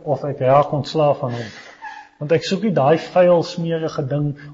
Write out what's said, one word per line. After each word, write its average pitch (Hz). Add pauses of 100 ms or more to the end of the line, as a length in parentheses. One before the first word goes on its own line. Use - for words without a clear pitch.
of 143
ek 139
raak 139
ontslaaf 147
van 120
hom. 110 (680)
Want 147
ek 160
soek 190
nie 214
daai 151 (140)
vuil, 180
smerige 165
ding 147 (200)